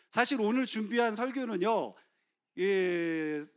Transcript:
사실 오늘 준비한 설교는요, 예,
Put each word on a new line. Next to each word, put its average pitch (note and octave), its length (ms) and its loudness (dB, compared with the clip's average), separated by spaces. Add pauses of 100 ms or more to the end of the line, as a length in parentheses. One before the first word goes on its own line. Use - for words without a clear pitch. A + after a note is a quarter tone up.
(100)
사실 B3 300 2
오늘 A#3 260 2
준비한 A3 480 0
설교는요, A3 800 -2 (640)
예, E3+ 840 0 (120)